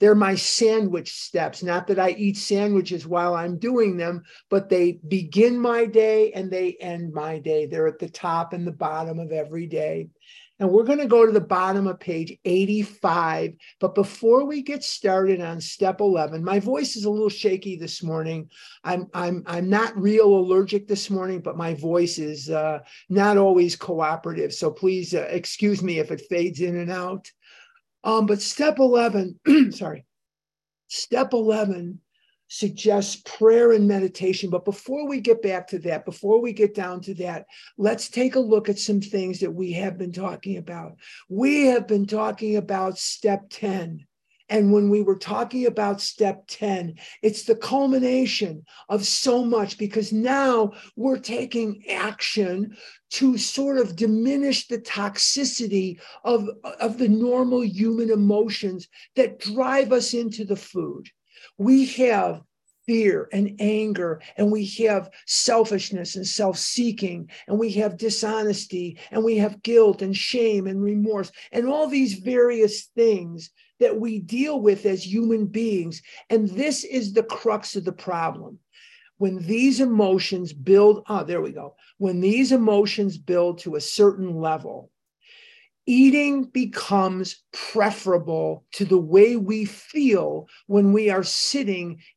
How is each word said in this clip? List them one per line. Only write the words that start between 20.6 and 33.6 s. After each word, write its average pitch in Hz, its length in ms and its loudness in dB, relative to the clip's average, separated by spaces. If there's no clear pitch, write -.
this 202 240 -4
morning, 185 300 -4
but 160 160 -8
my 165 180 -4
voice 170 440 0
is, 151 300 -8
uh, 156 300 -2
not 202 300 4
always 180 360 4
cooperative. 160 800 -4
So 175 160 -2
please, 185 440 -2
uh, 151 160 -2
excuse 196 520 -2
me 175 160 -2
if 156 140 -4
it 143 180 -12
fades 170 300 -2
in 175 160 -4
and 175 160 -6
out. 185 360 -8
Um, 220 220 2
but 208 140 0
step 302 380 -4
eleven, 233 600 2
<clears throat> 254 140 6
sorry, 156 340 -10
step 254 460 -2
eleven 208 640 0
suggests 202 760 0
prayer 233 480 6